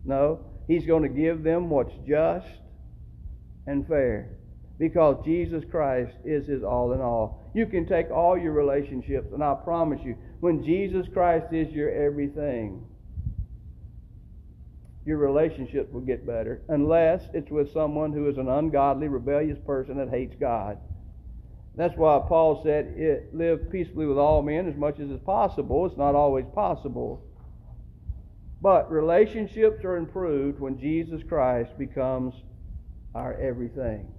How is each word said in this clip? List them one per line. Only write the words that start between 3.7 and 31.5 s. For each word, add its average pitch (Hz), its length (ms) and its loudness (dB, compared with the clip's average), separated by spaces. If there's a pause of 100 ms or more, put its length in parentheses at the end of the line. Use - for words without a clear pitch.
fair, 131 420 2 (480)
because 160 480 4
Jesus 160 400 0
Christ 131 580 0
is 151 220 -2
his 135 180 -2
all 123 300 2
in 135 80 0
all. 117 400 0 (140)
You 220 100 4
can 165 220 -2
take 170 240 2
all 170 260 6
your 170 140 0
relationships, 143 800 0
and 147 120 -2
I 143 120 2
promise 165 480 -2
you, 117 120 -6 (240)
when 160 240 2
Jesus 180 440 0
Christ 170 460 2
is 160 180 0
your 147 200 0
everything, 143 920 -2 (2250)
your 151 120 0
relationship 143 720 2
will 123 100 -8
get 127 240 -4
better, 117 420 -4
unless 160 680 4
it's 147 180 -4
with 147 200 0
someone 151 420 0
who 147 160 0
is 131 80 -2
an 131 100 -2
ungodly, 143 600 2
rebellious 143 520 0
person 135 380 -4
that 131 120 -4
hates 127 260 -4
God. 110 420 -2 (1000)
That's 165 220 0
why 156 300 6
Paul 160 340 4
said, 151 360 0
"It, 151 380 0
live 165 360 0
peaceably 160 340 -4
with 139 140 2
all 151 240 6
men 156 240 -2
as 147 80 -6
much 147 240 -2
as 143 100 -8
is 135 100 -8
possible." 185 680 0
It's - 100 -6
not 143 160 4
always 139 400 4
possible. 139 680 -4 (1400)
But 180 300 6
relationships 214 920 4
are 185 140 -2
improved 151 600 -2
when 135 180 -4
Jesus 160 460 -2
Christ 127 540 0